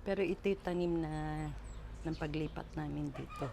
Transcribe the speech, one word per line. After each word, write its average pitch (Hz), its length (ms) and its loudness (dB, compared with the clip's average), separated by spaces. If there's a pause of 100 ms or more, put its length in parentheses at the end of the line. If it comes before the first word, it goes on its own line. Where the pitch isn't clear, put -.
Pero 196 160 2
ito'y 190 400 4
tanim 175 400 4
na 156 480 0 (560)
ng 160 160 0
paglipat 151 560 -2
namin 147 400 -2
dito. 135 380 -4